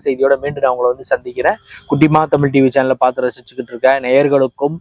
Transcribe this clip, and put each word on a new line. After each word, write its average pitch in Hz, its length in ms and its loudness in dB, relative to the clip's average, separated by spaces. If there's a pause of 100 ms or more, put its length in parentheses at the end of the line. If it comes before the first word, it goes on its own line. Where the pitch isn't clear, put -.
செய்தியோட 135 360 0
மீண்டும் 143 220 -4
நான் 127 100 0
உங்களை 123 180 -2
வந்து 131 200 -12
சந்திக்கிறேன். 127 460 -4 (320)
குட்டிமா 151 320 2 (120)
தமிழ் 143 200 0
டி 135 100 4
வி 131 120 2
சேனலை 131 280 2
பார்த்து 127 220 0
ரசிச்சுக்கிட்டு 123 480 -10
இருக்க 127 200 2 (120)
நேயர்களுக்கும் 139 760 0